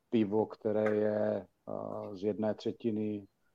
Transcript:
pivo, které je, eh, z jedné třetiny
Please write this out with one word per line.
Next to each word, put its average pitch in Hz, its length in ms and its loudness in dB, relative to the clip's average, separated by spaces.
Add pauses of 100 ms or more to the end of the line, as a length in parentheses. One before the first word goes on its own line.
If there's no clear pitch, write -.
(100)
pivo, 107 360 4
které 107 500 0
je, 104 500 0 (220)
eh, 107 480 -8
z 90 80 -8
jedné 107 300 0
třetiny 107 720 -2 (280)